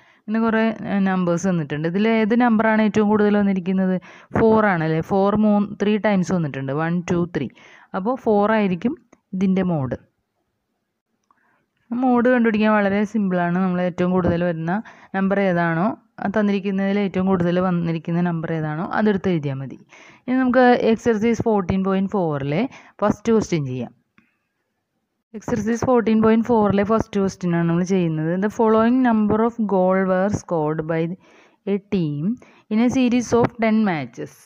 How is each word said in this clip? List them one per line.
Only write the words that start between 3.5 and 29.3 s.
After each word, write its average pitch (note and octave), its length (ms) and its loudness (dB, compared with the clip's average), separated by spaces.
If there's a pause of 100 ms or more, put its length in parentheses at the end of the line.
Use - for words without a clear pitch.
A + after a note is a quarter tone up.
ഫോർ A3 340 4
ആണല്ലേ, D#3+ 280 0 (100)
ഫോർ G3+ 240 2 (120)
മൂന്ന്, G#3 220 2 (120)
three G#3 140 2 (120)
ടൈംസ് F#3+ 300 0
വന്നിട്ടുണ്ട്, C3+ 360 -4 (100)
One, E3+ 120 -2 (160)
two, F3+ 80 2 (160)
three. C#3 140 -4 (500)
അപ്പോൾ G#3+ 160 -2 (120)
ഫോർ G#3 220 2 (100)
ആയിരിക്കും G3+ 360 0 (380)
ഇതിൻ്റെ F#3+ 400 0
mode. C3 260 -4 (1900)
മോഡ് A#3+ 420 2
കണ്ടുപിടിക്കാൻ G#3+ 400 2
വളരെ G3+ 260 2 (140)
സിമ്പിളാണ്. F3+ 500 0
നമ്മൾ F3+ 240 0
ഏറ്റവും F3+ 280 -2
കൂടുതൽ F3 340 0
വരുന്ന E3 240 -4 (420)
നമ്പർ G3 320 0
ഏതാണോ, E3+ 400 0 (320)
ആ - 160 -6
തന്നിരിക്കുന്നതിൽ G3+ 680 0
ഏറ്റവും F#3 260 -2
കൂടുതൽ F3 260 2 (100)
വന്നിരിക്കുന്ന E3+ 600 -2
നമ്പർ E3 300 -4
ഏതാണോ D#3 280 -6 (140)
അതെടുത്ത് G#3 360 0
എഴുതിയാൽ C#3 260 -4
മതി. C3+ 160 -12 (440)
ഇനി B3+ 200 -4
നമുക്ക് B3+ 240 4 (260)
exercise A3+ 560 0
fourteen G3 400 0
point F#3+ 280 0
ഫോറിലെ D3 460 -2 (400)
ഫസ്റ്റ് G#3 320 0
ക്വസ്റ്റ്യൻ F3+ 380 0
ചെയ്യാം. B2+ 220 -8 (1400)
Exercise A3+ 540 -4
fourteen A3+ 360 2
point A3 260 2
ഫോറിലെ G3+ 420 2
ഫസ്റ്റ് G#3+ 280 -2
ക്വസ്റ്റ്യൻ F3+ 360 -2
ആണ് E3+ 140 0
നമ്മൾ E3+ 140 0 (100)
ചെയ്യുന്നത്. D#3+ 360 0 (140)
The G#3+ 140 -2
following A3 380 2 (120)
number G#3+ 400 2